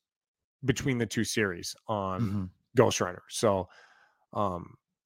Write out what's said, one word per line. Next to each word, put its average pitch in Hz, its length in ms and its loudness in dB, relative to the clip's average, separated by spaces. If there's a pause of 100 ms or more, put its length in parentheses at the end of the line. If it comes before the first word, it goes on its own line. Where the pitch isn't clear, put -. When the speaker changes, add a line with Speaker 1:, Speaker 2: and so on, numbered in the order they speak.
(640)
Speaker 1:
between 127 340 0
the 117 80 2
two 110 180 0
series 95 520 -2 (100)
on 98 360 -2
Speaker 2:
Mm-hmm. 98 220 -2 (320)
Speaker 1:
Ghost 110 240 6
Rider. 90 280 -4
So, 98 400 2 (640)
um, 92 420 -4 (320)